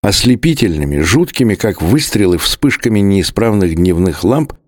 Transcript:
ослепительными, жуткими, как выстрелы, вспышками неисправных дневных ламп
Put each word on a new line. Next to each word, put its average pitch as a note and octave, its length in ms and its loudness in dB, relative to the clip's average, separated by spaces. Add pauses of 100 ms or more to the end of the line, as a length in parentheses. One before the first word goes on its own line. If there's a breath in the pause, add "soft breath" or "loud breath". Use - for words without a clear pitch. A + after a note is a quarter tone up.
ослепительными, G2+ 960 0
жуткими, A2 540 0
как G2 280 -4
выстрелы, F#2 580 0
вспышками A#2 600 0
неисправных G2 760 0
дневных F2 480 0
ламп C#3 300 0 (140)